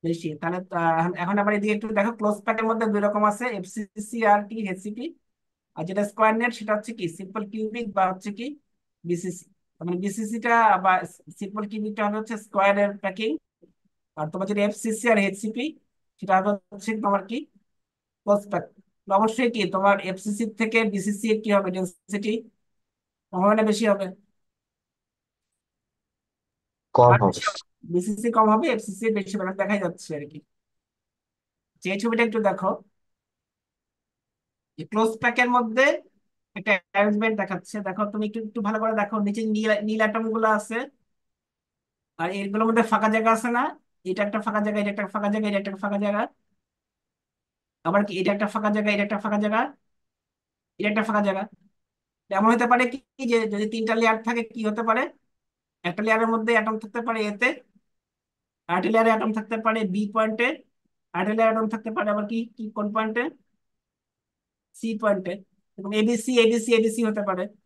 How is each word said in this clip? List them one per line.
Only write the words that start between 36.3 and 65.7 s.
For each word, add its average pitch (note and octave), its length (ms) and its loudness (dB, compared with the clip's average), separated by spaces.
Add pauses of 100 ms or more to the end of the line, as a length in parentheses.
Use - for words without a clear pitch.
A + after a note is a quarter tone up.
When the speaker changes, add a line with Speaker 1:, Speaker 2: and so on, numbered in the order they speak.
Speaker 1:
একটা G#3 160 -2 (220)
অ্যারেঞ্জমেন্ট G#3 480 2
দেখাচ্ছে। F#3 340 -6 (120)
দেখো, F#3+ 240 -4
তুমি G#3 160 -4
একটু, G#3+ 200 -6
একটু A3+ 200 -8
ভালো A3 160 -2
করে A3 180 0
দেখো, G#3 140 -2 (120)
নিচে G3+ 140 -2 (140)
নীল, A3 160 2 (160)
নীল A3 160 -2
অ্যাটম G#3+ 200 0 (120)
গুলো A3 120 2 (100)
আছে, A3 200 -4 (1400)
আর E3+ 180 -2
এগুলোর G3+ 320 0
মধ্যে A3+ 220 4
ফাঁকা G#3+ 220 4
জায়গা A3 220 4
আছে A#3 220 -2
না? B3 40 2 (480)
এটা F#3 160 -2
একটা G#3 200 -2
ফাঁকা G#3+ 200 0
জায়গা, G#3+ 160 0
এটা G3+ 120 -2
একটা G3+ 200 -4
ফাঁকা G#3 200 -2
জায়গা, G#3+ 160 0
এটা G3+ 120 0
একটা G3+ 220 -6
ফাঁকা G3+ 200 -2
জায়গা, G#3 180 0 (1600)
আবার F#3+ 220 4
কি G#3 120 -6
এটা F#3+ 160 2
একটা G3+ 180 -2
ফাঁকা G#3 220 0
জায়গা, G#3+ 180 0
এটা G3+ 120 0
একটা G3+ 180 -4
ফাঁকা G#3 200 -2
জায়গা, G#3+ 160 0 (1200)
এটা G#3 120 -2
একটা G#3+ 160 0
ফাঁকা G#3+ 200 2
জায়গা। F#3+ 160 -2 (880)
এমন G3+ 220 4
হতে A#3+ 180 2
পারে B3 200 4
কি C4 60 -10 (340)
যে A#3 60 4 (160)
যদি G#3 200 -2
তিনটা A3+ 260 0
লেয়ার A3 180 4 (100)
থাকে, A#3 140 -2 (120)
কি A#3 160 -8
হতে A3 200 -4
পারে? A#3 120 2 (840)
একটা F3 200 -4
লেয়ারের A3 280 2
মধ্যে A3+ 220 0
অ্যাটম A3 280 2
থাকতে A3 240 -8
পারে A3+ 120 -2 (100)
এতে, G#3 180 -2 (1200)
আরেকটা F3+ 220 0
লেয়ারে A3+ 200 4
অ্যাটম A3 220 0
থাকতে A3 240 -4
পারে A3 220 0 (100)
বি G3 200 -2
পয়েন্টে, A3 360 0 (680)
আরেকটা G#3+ 200 0
লেয়ারে A3+ 180 4
অ্যাটম A3 180 0
থাকতে A3 220 -6
পারে G#3+ 180 -2
আবার G#3 180 -2
কি, A3+ 100 -4 (140)
কি, - 200 -12
কোন G#3 200 -4
পয়েন্টে? A3 300 -2 (1500)
সি - 120 -8 (100)
পয়েন্টে। G3+ 340 0 (480)